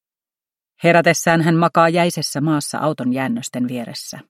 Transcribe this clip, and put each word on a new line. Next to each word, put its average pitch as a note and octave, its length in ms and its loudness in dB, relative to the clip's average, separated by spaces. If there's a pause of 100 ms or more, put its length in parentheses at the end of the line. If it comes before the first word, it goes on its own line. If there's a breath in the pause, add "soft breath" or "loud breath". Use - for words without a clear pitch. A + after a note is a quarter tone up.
(840)
Herätessään E3+ 580 4
hän E3 140 2
makaa E3 320 4
jäisessä E3+ 520 -2
maassa D3 380 -2
auton C#3 340 -2
jäännösten B2 560 -4
vieressä. B2+ 500 -12 (120)